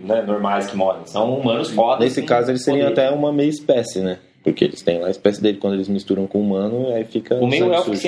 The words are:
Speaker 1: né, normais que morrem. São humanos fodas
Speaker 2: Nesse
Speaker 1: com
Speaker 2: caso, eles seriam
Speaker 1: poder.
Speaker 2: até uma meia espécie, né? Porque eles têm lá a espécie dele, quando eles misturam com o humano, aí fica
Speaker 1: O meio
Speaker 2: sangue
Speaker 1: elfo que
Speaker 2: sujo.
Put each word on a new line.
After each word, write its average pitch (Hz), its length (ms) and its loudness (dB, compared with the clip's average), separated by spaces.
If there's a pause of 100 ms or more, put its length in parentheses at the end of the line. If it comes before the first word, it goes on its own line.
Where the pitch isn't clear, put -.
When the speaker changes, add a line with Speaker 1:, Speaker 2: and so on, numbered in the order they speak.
Speaker 1:
né, 110 200 0
normais 101 420 -2
que 101 100 -10
morrem. 95 300 0
São 113 300 -2
humanos 123 340 -2
fodas 113 340 2
Speaker 2:
Nesse 131 180 0
Speaker 1:
com 151 60 -8
Speaker 2:
caso, 120 220 2
eles 127 140 -2
seriam 139 260 2
Speaker 1:
poder. 135 160 2
Speaker 2:
até 139 100 2
uma 147 160 0
meia 147 180 2
espécie, 127 500 0
né? 92 180 -4 (260)
Porque - 220 2
eles - 160 -6
têm 85 180 0
lá 85 100 -4
a - 20 0
espécie 104 280 -2
dele, 104 220 0
quando 98 140 0
eles 95 120 -2
misturam 98 380 -2
com 101 140 -2
o - 20 2
humano, 104 540 -2
aí 113 80 -2
fica 113 320 -4
Speaker 1:
O 123 100 2
meio 147 200 2
Speaker 2:
sangue 175 100 2
Speaker 1:
elfo 175 160 0
que 101 60 -2
Speaker 2:
sujo. - 100 -4